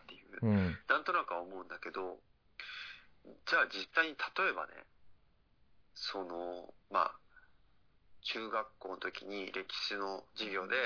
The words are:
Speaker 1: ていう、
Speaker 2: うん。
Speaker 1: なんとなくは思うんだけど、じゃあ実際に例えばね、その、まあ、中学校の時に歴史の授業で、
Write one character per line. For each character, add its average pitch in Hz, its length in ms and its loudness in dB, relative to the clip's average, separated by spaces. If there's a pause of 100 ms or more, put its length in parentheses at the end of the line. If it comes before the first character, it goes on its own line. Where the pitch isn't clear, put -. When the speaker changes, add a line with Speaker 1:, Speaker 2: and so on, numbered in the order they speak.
Speaker 1:
て - 100 -16
い - 100 -20
う、 - 160 -14
Speaker 2:
う 113 100 6
ん。 92 260 6 (120)
Speaker 1:
な 143 100 6
ん 151 60 -4
と 185 80 0
な 170 100 4
く - 100 -4
は 87 60 0
思 92 220 -8
う - 20 -8
ん 87 60 -12
だ 87 100 -8
け 85 120 -8
ど、 92 280 -4 (1040)
じ - 320 -2
ゃ 160 60 8
あ 120 100 6
実 95 240 -4
際 165 120 6
に 151 100 -6
例 - 320 2
え 131 40 0
ば 87 140 -2
ね、 - 60 -16 (1200)
そ - 300 -4
の、 87 480 -6 (180)
ま 95 240 6
あ、 - 40 -18 (1040)
中 113 260 -2
学 107 300 -2
校 95 100 -6
の 92 80 -4
時 - 280 -4
に 98 280 -6
歴 95 120 -4 (220)
史 104 80 -2
の 98 300 -2 (100)
授 110 160 -4
業 95 160 0
で、 110 80 0 (100)